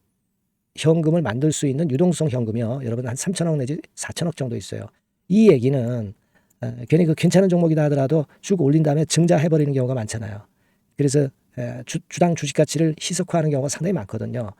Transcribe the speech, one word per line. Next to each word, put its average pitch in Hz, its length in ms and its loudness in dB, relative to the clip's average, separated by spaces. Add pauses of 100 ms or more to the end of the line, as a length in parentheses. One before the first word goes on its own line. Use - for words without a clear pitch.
(760)
현금을 160 440 2
만들 135 320 0
수 - 140 -2
있는 143 220 -2
유동성 127 380 2
현금이요, 117 560 -2
여러분 120 240 -4
한 135 80 -6
삼천억 165 400 -2
내지 139 240 -4 (160)
사천억 - 400 -6
정도 117 220 -6
있어요. 104 300 -10 (420)
이 214 200 8
얘기는, 120 640 2 (460)
아, 120 160 -8 (140)
괜히 165 160 4
그 156 80 2
괜찮은 180 340 4
종목이다 165 360 2
하더라도 143 420 2 (160)
쭉 196 200 0
올린 147 220 4
다음에 147 220 2
증자해버리는 147 640 2
경우가 131 220 0
많잖아요. 110 480 -8 (560)
그래서, 143 320 0 (280)
에, 123 280 -10
주-, - 140 -8 (100)
주당 175 260 0
주식 147 200 -6
가치를 156 440 0
희석화하는 170 520 -2
경우가 139 180 -2
상당히 175 240 -4
많거든요. 110 680 -6